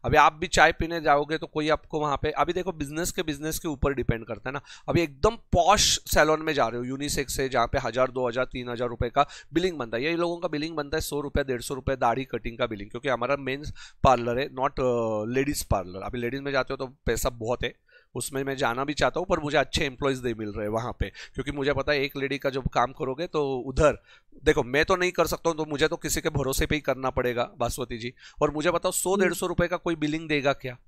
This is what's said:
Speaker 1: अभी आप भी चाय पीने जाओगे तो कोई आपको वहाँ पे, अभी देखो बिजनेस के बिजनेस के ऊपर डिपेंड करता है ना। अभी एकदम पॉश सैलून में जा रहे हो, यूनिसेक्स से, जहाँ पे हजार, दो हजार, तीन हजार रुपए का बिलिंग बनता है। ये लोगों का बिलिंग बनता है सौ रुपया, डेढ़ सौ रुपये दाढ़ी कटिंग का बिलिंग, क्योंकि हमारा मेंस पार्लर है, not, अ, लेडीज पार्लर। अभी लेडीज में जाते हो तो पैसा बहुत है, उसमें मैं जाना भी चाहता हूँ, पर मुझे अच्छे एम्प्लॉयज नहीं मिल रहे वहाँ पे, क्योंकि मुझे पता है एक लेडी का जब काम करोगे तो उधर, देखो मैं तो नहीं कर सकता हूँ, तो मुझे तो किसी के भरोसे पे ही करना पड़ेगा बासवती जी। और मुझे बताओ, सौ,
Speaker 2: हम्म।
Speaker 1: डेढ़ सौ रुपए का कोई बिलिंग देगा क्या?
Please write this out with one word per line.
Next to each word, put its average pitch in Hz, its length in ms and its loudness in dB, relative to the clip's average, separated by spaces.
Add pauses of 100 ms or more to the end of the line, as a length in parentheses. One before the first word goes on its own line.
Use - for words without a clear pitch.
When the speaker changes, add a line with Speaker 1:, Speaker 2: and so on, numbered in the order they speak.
Speaker 1:
अभी 127 120 4
आप 151 160 10
भी 156 140 -6
चाय 165 260 8
पीने 165 280 -4
जाओगे 147 380 2
तो 165 80 -8
कोई 151 220 -2
आपको 156 320 -2
वहाँ 147 160 0
पे, 151 140 -2
अभी 147 220 0
देखो 180 200 -2
बिजनेस 151 400 -4
के 185 100 -4
बिजनेस 156 360 -4
के 175 100 -6
ऊपर 139 260 0
डिपेंड 117 320 0
करता 110 220 -8
है 131 60 -8
ना। 139 60 -6 (280)
अभी 151 140 4
एकदम 160 340 0
पॉश 185 640 4
सैलून 156 440 4
में 160 120 0
जा 131 140 2
रहे 117 100 -4
हो, 123 60 -4
यूनिसेक्स 135 520 -4
से, 135 120 0
जहाँ 123 180 2
पे 117 120 0
हजार, 123 320 2
दो 127 180 0
हजार, 123 160 0
तीन 123 240 -8
हजार 120 200 -4
रुपए 120 220 -4
का 139 160 4 (260)
बिलिंग 170 260 2
बनता 113 180 -4
है। 123 80 -2
ये 165 120 0
लोगों 170 200 0
का 175 120 -4
बिलिंग 156 280 -4
बनता 147 200 -4
है 160 40 0
सौ 147 200 -4
रुपया, 143 240 -2
डेढ़ 127 160 -2
सौ 139 140 -8
रुपये 131 220 -2
दाढ़ी 127 280 2
कटिंग 117 340 -6
का 127 80 0
बिलिंग, 104 240 -8
क्योंकि 120 180 -6
हमारा 123 280 0
मेंस 139 360 -8 (300)
पार्लर 120 360 6
है, 143 120 -2
not, 131 140 -4
अ, 120 600 0
लेडीज 135 360 0
पार्लर। 95 400 -2
अभी 120 160 -6
लेडीज 120 220 -4
में 139 120 -6
जाते 131 200 0
हो 135 40 -4
तो 131 100 -8
पैसा 127 440 -2
बहुत 117 340 -4
है, 120 100 -6 (400)
उसमें 135 300 -4
मैं 135 120 -4
जाना 127 280 0
भी 151 100 -4
चाहता 139 260 2
हूँ, 180 60 -4
पर 175 140 0
मुझे 147 160 -2
अच्छे 143 300 0
एम्प्लॉयज 131 380 -2
नहीं 120 100 -2
मिल 107 180 -8
रहे 104 160 -4
वहाँ 110 240 -2
पे, 101 200 -6 (220)
क्योंकि 135 180 -6
मुझे 143 200 -2
पता 135 200 0
है 147 80 2
एक 139 160 -4
लेडी 139 220 -2
का 139 120 -2
जब 127 180 -4
काम 123 240 0
करोगे 131 340 -6
तो 143 320 -2
उधर, 131 440 2 (420)
देखो 147 180 4
मैं 123 220 2
तो 190 120 4
नहीं 180 160 0
कर 175 140 2
सकता 165 220 -2
हूँ, 165 80 0
तो 156 80 -4
मुझे 151 240 0
तो 165 80 -2
किसी 160 240 -4
के 165 80 -2
भरोसे 147 380 0
पे 151 80 0
ही 151 60 0
करना 131 300 -2
पड़ेगा 123 460 -2
बासवती 120 420 -4
जी। 120 160 -8 (280)
और 147 80 2
मुझे 151 200 0
बताओ, 170 220 -2
सौ, 180 200 0
Speaker 2:
हम्म। 202 100 4
Speaker 1:
डेढ़ 180 120 2
सौ - 120 -4
रुपए 175 220 2
का 175 80 -2
कोई 170 200 -2
बिलिंग 156 320 -4
देगा 143 240 2
क्या? 127 360 -8